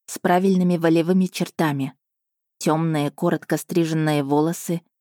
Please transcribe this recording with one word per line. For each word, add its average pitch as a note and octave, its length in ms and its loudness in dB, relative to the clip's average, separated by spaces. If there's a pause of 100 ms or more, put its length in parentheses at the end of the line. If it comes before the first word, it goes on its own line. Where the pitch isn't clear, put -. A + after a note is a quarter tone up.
с - 120 -14
правильными F3+ 560 2
волевыми E3+ 500 2
чертами. D3+ 680 -4 (640)
Темные, D#3 540 -2
коротко D#3+ 440 -2
стриженные D#3 680 -2
волосы, D3+ 600 -2 (200)